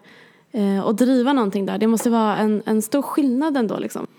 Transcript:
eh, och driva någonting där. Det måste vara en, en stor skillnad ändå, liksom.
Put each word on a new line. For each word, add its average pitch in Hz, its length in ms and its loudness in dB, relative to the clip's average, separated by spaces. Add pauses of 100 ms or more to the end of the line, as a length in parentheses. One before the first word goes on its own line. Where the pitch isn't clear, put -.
(520)
eh, 196 280 0
och 214 160 0
driva 254 380 2
någonting 202 320 0
där. 190 120 -4
Det 214 100 2
måste 226 220 2
vara 220 280 2
en, 214 280 0
en 220 160 0
stor 277 200 -2
skillnad 277 560 0
ändå, 220 220 -2
liksom. - 280 -8 (120)